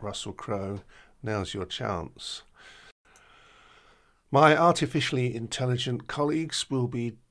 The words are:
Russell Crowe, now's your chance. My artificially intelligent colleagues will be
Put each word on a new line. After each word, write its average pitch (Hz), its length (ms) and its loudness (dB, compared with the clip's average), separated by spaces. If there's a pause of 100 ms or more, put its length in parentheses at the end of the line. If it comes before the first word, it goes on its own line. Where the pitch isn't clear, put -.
Russell 101 320 -8
Crowe, 98 480 -6 (420)
now's 107 300 -2
your 95 140 -4
chance. - 720 -6 (1900)
My 151 280 8
artificially 139 800 2
intelligent 123 720 -2
colleagues 151 600 -2
will 127 200 0
be 120 280 -4 (140)